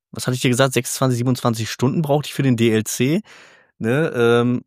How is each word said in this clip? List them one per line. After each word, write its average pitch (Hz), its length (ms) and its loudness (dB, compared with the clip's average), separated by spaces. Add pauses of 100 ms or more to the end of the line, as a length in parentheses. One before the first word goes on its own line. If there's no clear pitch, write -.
(120)
Was - 160 -8
hatte 127 80 0
ich 127 60 -6
dir 131 100 2
gesagt? 131 220 2
Sechsundzwanzig, 123 440 0
siebenundzwanzig 120 540 -2
Stunden 156 320 0
brauchte 143 240 0
ich - 80 -12
für 143 80 -2
den 127 140 2
D 113 140 4
L 110 120 2
C. 147 380 -2 (580)
Ne, 135 360 -2
ähm, 120 520 2